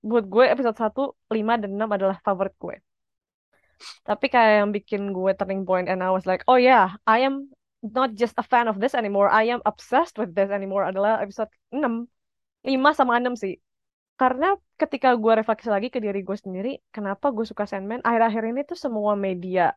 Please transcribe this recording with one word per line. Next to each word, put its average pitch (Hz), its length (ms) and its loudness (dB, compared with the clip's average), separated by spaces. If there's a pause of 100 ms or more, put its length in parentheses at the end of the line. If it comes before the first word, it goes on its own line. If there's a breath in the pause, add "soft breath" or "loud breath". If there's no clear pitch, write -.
buat 220 240 0
gue 220 260 4
episode 240 240 -2
satu, 226 240 -4 (320)
lima, 220 280 0
dan 202 140 -8
enam 214 160 -4
adalah 190 260 -2 (100)
favorit 190 320 -2
gue. - 160 -12 (1300 loud breath)
Tapi 208 240 -4
kayak 220 220 6 (100)
yang 208 120 0
bikin 202 260 -6 (100)
gue 185 240 -2
turning 190 320 -4
point 180 240 0
and 185 120 -2
I 185 100 0
was 185 160 -2
like, 185 180 -2
"Oh 254 120 6
yeah, 226 360 6 (120)
I 226 200 4
am 277 240 -6 (320)
not 226 320 -2
just 226 240 -2
a 226 60 -6
fan 240 260 2
of 196 80 -4
this 254 160 -2
anymore, 202 320 2
I 220 240 4
am 240 160 -4
obsessed 277 520 -2
with 175 180 -6
this 196 160 0
anymore," 196 340 -4
adalah 202 360 0
episode 214 280 -8 (220)
enam. 240 340 -4 (560)
Lima 269 320 2
sama 247 240 2
enam 247 160 -4
sih. 196 240 -8 (600)
Karena 160 360 2 (240)
ketika 262 400 2
gue 220 200 2
refleksi 220 340 -4
lagi 208 180 -2
ke 254 80 -6
diri 202 240 -4
gue 196 140 -8
sendiri, 196 340 -8 (240)
kenapa 208 400 -4
gue 226 120 -4
suka 208 200 -6
Sandman, 208 380 -8
akhir-akhir 226 460 2
ini 262 120 -4
tuh 349 160 -10
semua 214 400 -2
media 180 580 -2